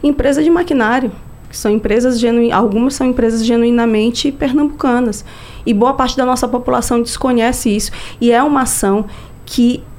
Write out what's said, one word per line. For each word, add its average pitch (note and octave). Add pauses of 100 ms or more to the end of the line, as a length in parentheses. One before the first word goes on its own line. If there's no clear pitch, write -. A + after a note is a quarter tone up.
empresa C#4+
de D#4
maquinário, C4 (380)
que -
são G#3
empresas A#3
genu-, A#3
algumas A3+
são C4
empresas A3+
genuinamente A#3
pernambucanas. C4+ (420)
E A#3+
boa A#3+
parte B3+
da B3+
nossa B3+
população A#3+
desconhece A#3+
isso. G#3 (280)
E A#3
é A#3+
uma C#4+
ação G#3 (400)
que A#3+ (160)